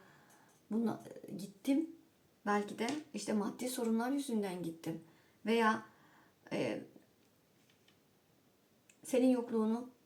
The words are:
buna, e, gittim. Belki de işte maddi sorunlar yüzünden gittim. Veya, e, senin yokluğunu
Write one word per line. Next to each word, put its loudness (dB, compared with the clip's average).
buna, 0
e, -14
gittim. 0
Belki 0
de 0
işte -2
maddi -2
sorunlar 0
yüzünden -2
gittim. -6
Veya, 4
e, -2
senin 6
yokluğunu 2